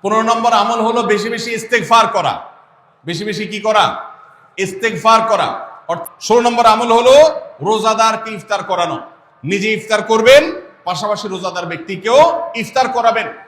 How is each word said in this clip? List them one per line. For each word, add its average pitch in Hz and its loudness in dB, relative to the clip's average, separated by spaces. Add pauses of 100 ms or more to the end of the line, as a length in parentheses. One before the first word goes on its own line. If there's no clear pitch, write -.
পনেরো 214 0
নম্বর 226 0
আমল 226 0
হলো 226 -2
বেশি 208 -2
বেশি 233 -8
ইস্তেগফার 175 0
করা, 151 -2 (680)
বেশি 165 -8
বেশি 208 -6
কি 208 -10
করা? 208 0 (540)
ইস্তেগফার 220 0
করা। 196 -2 (180)
অর্থাৎ - -10
ষোলো 233 2
নম্বর 233 0
আমল 226 2
হলো 262 6 (200)
রোজাদারকে 220 0
ইফতার 196 -6
করানো। 170 -4 (440)
নিজে 196 -2
ইফতার 208 -2
করবেন, 233 6 (320)
পাশাপাশি 208 -4
রোজাদার 180 -8
ব্যক্তিকেও 220 2 (140)
ইফতার 240 0
করাবেন। 226 0 (200)